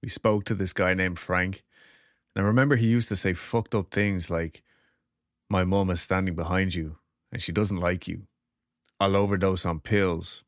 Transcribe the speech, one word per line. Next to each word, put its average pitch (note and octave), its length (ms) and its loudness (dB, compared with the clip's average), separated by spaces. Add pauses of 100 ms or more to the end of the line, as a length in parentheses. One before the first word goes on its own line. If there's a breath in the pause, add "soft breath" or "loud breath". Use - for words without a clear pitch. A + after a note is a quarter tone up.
We B2 60 -8
spoke G#2+ 380 0
to A2 100 -2
this F#2 160 -2
guy F#2 200 2
named F#2 280 0
Frank, F2+ 420 -2 (720 soft breath)
and G2 100 0
I G#2 40 2
remember C3 260 4
he A2+ 140 4
used A#2 220 2
to G#2 40 0
say F#2+ 180 -2
fucked A2+ 440 -4
up F#2 160 -2
things G2+ 360 0
like, E2 360 -4 (840)
'My F#2+ 140 2
mom F#2+ 280 2
is F2 100 -2
standing F#2 340 -2
behind F2+ 400 -2
you, D#2+ 240 -6 (320)
and - 100 -8
she - 120 -8
doesn't G2 240 0
like F2 320 -2
you. E2+ 180 -10 (720)
I'll G2 160 2
overdose G2 500 2
on E2+ 140 -2
pills.' F2+ 680 -2